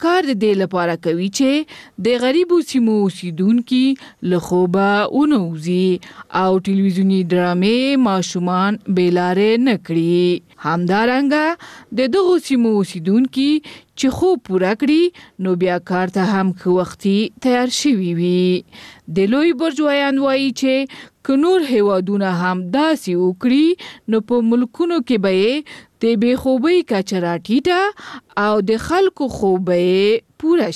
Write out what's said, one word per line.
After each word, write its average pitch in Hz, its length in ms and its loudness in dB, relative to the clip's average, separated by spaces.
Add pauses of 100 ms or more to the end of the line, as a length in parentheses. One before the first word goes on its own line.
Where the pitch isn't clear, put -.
کار 349 240 2
د 262 160 -2
دې 208 160 2
لپاره 175 360 -2 (120)
کوي 170 180 -2 (140)
چې 277 680 -2
د 240 180 0
غریبو 339 360 2 (100)
سیمو 226 300 2
اوسیدونکي 202 840 0 (520)
له 180 120 2
خوبه 185 460 0 (260)
ونه 294 240 2
وځي 175 480 -2 (540)
او 185 80 2 (160)
ټلویزیوني 190 520 0 (140)
ډرامې 202 720 0
ماشومان 185 800 -2
بې 185 220 0 (100)
لارې 185 340 0 (160)
نه 233 80 2 (140)
کړي. 170 340 0 (440)
همدارنګه 233 800 0 (540)
د 262 160 2
دغو 359 320 2
سیمو 233 300 2
اوسیدونکي 208 760 0 (480)
چې 269 160 0
خوب 359 220 2 (100)
پوره 185 340 0
کړي، 302 220 2 (400)
نو 185 80 0 (100)
بیا 180 160 0 (140)
کار 185 240 0
ته 196 160 0
هم 190 160 0 (140)
ښه 185 80 -2 (100)
وختي 196 400 -2 (260)
تیار 247 240 2 (120)
شوي 190 380 0
وي. 180 440 2 (540)
د 196 160 2
لوی 302 180 2 (120)
برج 302 240 -2
وایان 277 380 0
وایي 269 240 0 (100)
چې 262 140 2 (540)
که 269 60 2 (100)
نور 349 260 2
هیوادونه 202 600 0 (120)
هم 180 160 -2 (200)
داسې 302 340 0 (120)
وکړي، 247 440 2 (460)
نو 226 40 2 (140)
په 240 200 0
ملکونو 320 460 0 (100)
کې 240 180 2
به 196 140 2
یې 220 160 2 (480)
د - 20 0 (160)
بې 240 120 2 (100)
خوبۍ 269 340 2 (140)
کچه 196 340 -2
راټیټه 226 560 0 (640)
او 214 80 2 (160)
د - 20 2 (160)
خلکو 370 380 0 (100)
خوب 190 240 0 (100)
به 180 120 2
یې 185 260 2 (320)
پوره 311 360 0